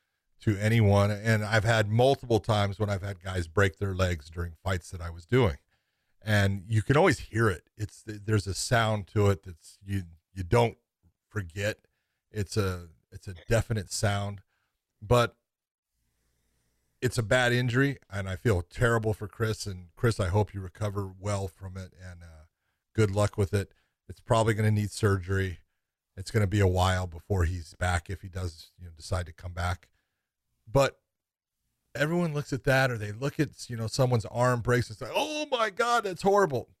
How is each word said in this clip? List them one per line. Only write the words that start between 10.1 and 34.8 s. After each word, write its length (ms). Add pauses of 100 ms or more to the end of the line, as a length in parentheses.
you 100
don't 360 (500)
forget. 480 (560)
It's 240
a, 320 (240)
it's 160
a 60 (140)
definite 440
sound, 480 (600)
but 360 (1600)
it's 180
a 40
bad 300
injury, 460 (120)
and 180
I 80
feel 260
terrible 500
for 160
Chris. 380
And 280
Chris, 240
I 100
hope 260
you 60
recover 600
well 260
from 300
it, 160 (100)
and, 200
uh, 240 (480)
good 160
luck 260
with 160
it. 200 (360)
It's 120
probably 340
gonna 160
need 200
surgery. 720 (560)
It's 140
gonna 160
be 140
a 60
while 400
before 380
he's 300
back, 340
if 140
he 60
does, 500
you 80
know, 100
decide 300
to 60
come 200
back. 360 (760)
But 320 (960)
everyone 400
looks 180
at 120
that, 260
or 80
they 140
look 260
at, 300
you 80
know, 100
someone's 400
arm 340
breaks 280